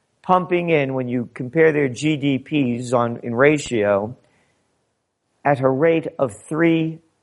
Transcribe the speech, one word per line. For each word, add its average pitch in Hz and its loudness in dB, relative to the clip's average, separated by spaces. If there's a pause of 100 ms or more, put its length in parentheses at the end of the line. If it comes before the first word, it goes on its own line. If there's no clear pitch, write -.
(220)
pumping 175 0
in, 139 0
when 127 -4
you 120 -4
compare 156 2
their 143 0
G 151 -2
D 135 0
Ps 123 -2
on, 120 0
in - -8
ratio, 117 2 (1300)
at 143 2
a 131 2
rate 165 0 (100)
of 123 -2
three 160 0 (240)